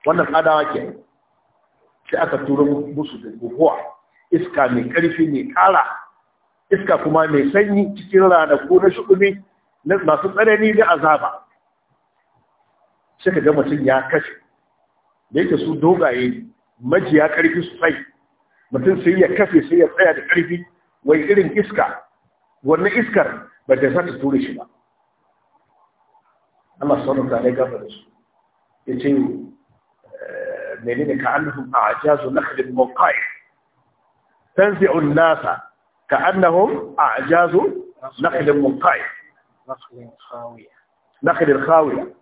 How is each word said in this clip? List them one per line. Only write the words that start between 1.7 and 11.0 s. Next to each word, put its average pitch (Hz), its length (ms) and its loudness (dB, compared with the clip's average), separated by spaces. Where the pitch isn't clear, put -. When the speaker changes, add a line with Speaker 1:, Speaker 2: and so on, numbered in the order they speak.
Speaker 1:
Sai - 100 -2
aka 147 240 -2
turo 143 200 2
musu 143 520 -4
da 110 120 -16
guguwa, - 400 0
iska 147 380 0
mai 123 140 -2
ƙarfi 165 380 0
mai 127 240 -4
ƙara, 180 280 4
iska 196 320 0
kuma 160 240 2
mai 143 240 0
sanyi 202 460 0
cikin 190 320 4
ranaku 156 500 4
na 190 100 4
shu'umi 196 540 2
na 185 120 0
masu 175 320 0
tsanani 214 480 2
na 214 160 4
azaba. 156 500 0